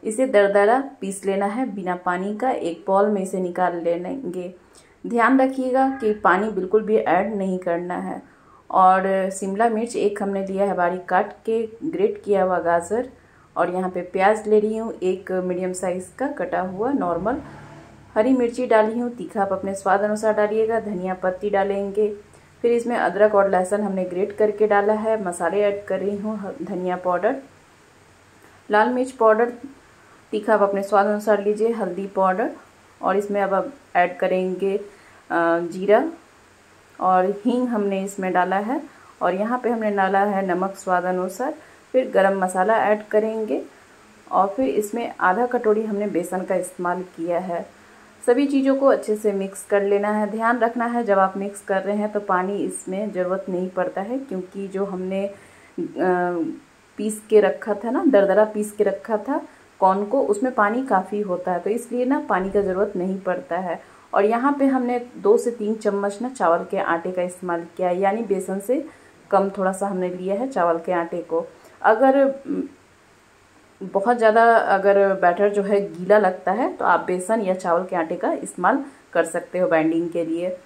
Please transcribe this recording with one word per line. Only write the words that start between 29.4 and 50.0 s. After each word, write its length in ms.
तीखा 220
आप 80
अपने 220
स्वाद 220
अनुसार 380
लीजिए, 280
हल्दी 360
पाउडर, 440
और 160
इसमें 240
अब, 120
अब 200
ऐड 220
करेंगे, 600
अ, 280
जीरा 500
और 260
हींग 220
हमने 360
इसमें 300
डाला 220
है। 260
और 120
यहाँ 260
पे 100
हमने 220
डाला 280
है 360
नमक 200
स्वाद 280
अनुसार। 520
फिर 200
गरम 280
मसाला 380
ऐड 300
करेंगे 560
और 160
फिर 220
इसमें 500
आधा 260
कटोरी 400
हमने 220
बेसन 360
का 120
इस्तेमाल 460
किया 380
है। 260
सभी 200
चीज़ों 280
को 100
अच्छे 300
से 160
मिक्स 340
कर 180
लेना 280